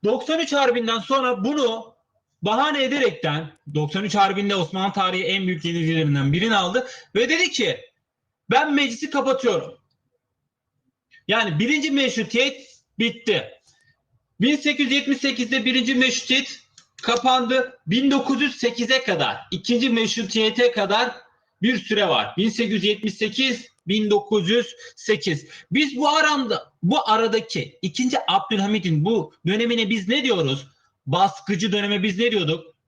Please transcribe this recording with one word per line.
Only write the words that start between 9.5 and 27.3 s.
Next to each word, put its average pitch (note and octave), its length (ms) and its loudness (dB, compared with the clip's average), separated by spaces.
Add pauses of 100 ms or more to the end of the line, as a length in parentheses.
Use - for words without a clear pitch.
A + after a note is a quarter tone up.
Yani G3+ 320 0
birinci C#4+ 320 0
meşrutiyet C4 920 -2 (180)
bitti. G#3+ 520 -2 (920)
Bin C#4 140 4
sekiz C#4+ 300 -2
yüz A#3 60 -2
yetmiş C#4 260 0
sekizde B3 480 -2
birinci B3 300 0
meşrutiyet B3+ 680 0 (420)
kapandı. B3+ 840 0
Bin C4 240 2
dokuz C4+ 300 0
yüz C#4+ 140 -2
sekize A#3+ 480 0
kadar, E3 380 -2 (100)
ikinci A#3+ 380 0
meşrutiyete A3 840 2
kadar G#3+ 400 0 (500)
bir A3+ 160 2
süre G3+ 300 0
var. G#2+ 300 0
Bin G#3+ 120 2
sekiz A3 240 -2
yüz F#3 100 -2
yetmiş G#3 300 -2
sekiz, B3 540 -2 (200)
bin G#3 220 0
dokuz G3+ 400 2
yüz A#3 260 0 (200)
sekiz. F#3+ 520 -2 (240)
Biz C4+ 260 0
bu D4 120 2
aranda, D4 640 0 (100)
bu A3+ 260 2
aradaki A3 720 0